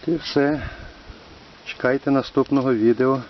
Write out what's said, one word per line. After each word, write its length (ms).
І 20
все. 460
Чекайте 460
наступного 640
відео 560